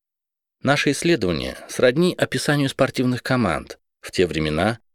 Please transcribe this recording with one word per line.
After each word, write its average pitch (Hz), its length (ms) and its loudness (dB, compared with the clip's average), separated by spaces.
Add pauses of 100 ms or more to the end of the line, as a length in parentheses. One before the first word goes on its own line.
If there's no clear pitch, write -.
(600)
Наше 139 300 0
исследование 90 640 0 (100)
сродни 147 500 2
описанию 143 520 0
спортивных 127 540 0
команд 95 560 -2 (200)
в - 120 -16
те 90 160 2
времена, 78 520 0 (160)